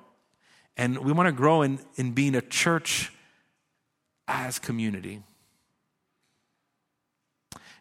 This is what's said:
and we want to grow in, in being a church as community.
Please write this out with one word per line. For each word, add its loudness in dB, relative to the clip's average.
and -2
we 0
want 4
to 2
grow 4
in, 2
in -2
being 2
a 2
church -2
as -6
community. -6